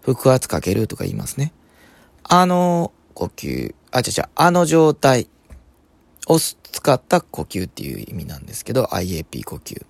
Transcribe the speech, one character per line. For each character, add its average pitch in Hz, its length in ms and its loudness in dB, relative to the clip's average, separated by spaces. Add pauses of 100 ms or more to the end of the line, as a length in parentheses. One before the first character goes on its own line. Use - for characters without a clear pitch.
腹 131 300 4
圧 - 140 -2
か 80 120 -2
け - 140 -2
る 110 140 -2
と - 80 -10
か - 80 -8
言 92 80 -4
い - 40 -8
ま - 100 -8
す - 120 -10
ね。 143 140 -4 (720)
あ 180 220 6
の 180 460 2 (220)
呼 - 120 -6
吸、 64 480 -8 (180)
あ、 127 80 2
違 - 20 0
う - 80 0
違 - 120 -2
う、 - 120 -6
あ 170 160 4
の 175 160 4
状 156 280 4
態 131 340 2 (1000)
を 165 120 4
使 - 560 -2
っ 123 60 -2
た - 200 2
呼 - 220 -12
吸 90 240 -8
っ - 20 -12
て - 160 -16
い 65 180 -10
う - 60 -12
意 - 60 -14
味 80 100 -10
な 73 140 -14
ん 73 80 -18
で - 60 -16
す - 120 -12
け 110 80 -8
ど、 123 220 0
ア 90 80 -2
イ 90 140 -4
エ 80 40 -4
ー 78 40 -8
ピ - 160 -12
ー - 40 -12
呼 - 120 -12
吸。 - 340 -14